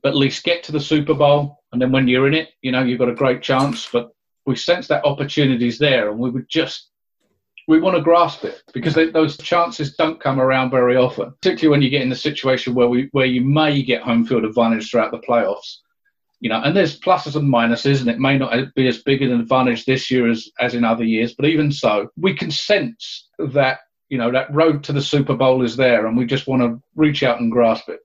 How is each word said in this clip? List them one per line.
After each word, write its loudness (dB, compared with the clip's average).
at 0
least -2
get 0
to -12
the -2
Super 0
Bowl. 2
And -2
then 0
when 2
you're 4
in 2
it, -2
you -4
know, 0
you've -2
got 2
a -2
great 0
chance. -2
But -4
we -2
sense -2
that 0
opportunity's 0
there, 2
and -8
we -4
would -8
just, -6
we 6
wanna 2
grasp 2
it -10
because -2
they, 4
those 0
chances -2
don't -2
come -2
around 0
very 2
often, 0
particularly 2
when 4
you 4
get 0
in -2
the -4
situation -2
where 4
we, 0
where 2
you 0
may 2
get -2
home 0
field 0
advantage 0
throughout 0
the -8
playoffs. -2
You -2
know, -2
and 0
there's 0
pluses 0
and 0
minuses, 2
and -2
it -2
may 0
not -2
be 2
as -2
big 0
an 0
advantage 0
this -2
year 2
as, -2
as -2
in 0
other 0
years. -2
But -4
even 2
so, -2
we -2
can -6
sense -4
that, -2
you -4
know, -2
that -2
road 2
to -6
the -2
Super 0
Bowl 2
is -2
there, 2
and 0
we 0
just -4
wanna 0
reach 2
out 0
and 0
grasp 2
it. -12